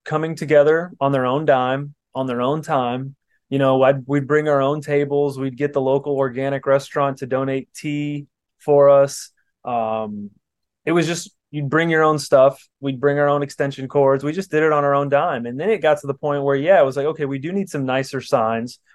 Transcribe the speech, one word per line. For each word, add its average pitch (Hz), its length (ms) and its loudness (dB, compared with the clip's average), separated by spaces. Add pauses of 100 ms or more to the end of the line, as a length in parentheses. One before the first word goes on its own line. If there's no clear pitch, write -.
coming 160 320 -4
together 156 640 4
on 139 100 2
their 131 160 0
own 143 200 -2
dime, 135 480 0 (200)
on 131 120 -4
their 123 160 -4
own 147 200 -2
time. 135 540 -4 (320)
You 135 100 -2
know, 135 240 2
I'd, 135 240 2
we'd 139 200 -2
bring 151 220 0
our 143 120 2
own 143 220 -2
tables. 143 560 -2
We'd 131 180 -6
get 143 160 -4
the 143 80 0
local 135 360 0
organic 135 480 -4
restaurant 139 540 0
to 139 80 -10
donate 135 480 -4
tea 147 520 -6 (320)
for 143 300 6
us. 139 420 4 (340)
Um, 110 640 -6 (540)
it 156 80 -2
was 170 140 2
just, 170 240 -6 (200)
you'd 147 200 -6
bring 165 180 2
your 160 140 2
own 156 160 2
stuff. 139 480 4 (140)
We'd 135 180 -4
bring 143 220 0
our 143 80 2
own 143 160 0
extension 139 420 -6
cords. 139 380 2
We 147 80 -4
just 190 180 -8
did 156 140 2
it 156 80 2
on 147 100 2
our 143 100 2
own 143 160 0
dime. 139 380 0
And 123 140 -8
then 190 100 -2
it 208 120 0
got 151 180 2
to 139 80 -8
the 139 60 -4
point 143 280 -4
where, 139 140 0
yeah, 165 240 4
it - 40 6
was 127 120 0
like, 139 100 -2
"Okay, 156 200 -4
we 135 120 -6
do 156 140 -8
need 196 160 -4
some 139 180 -6
nicer 135 340 -4
signs. 113 600 -2 (140)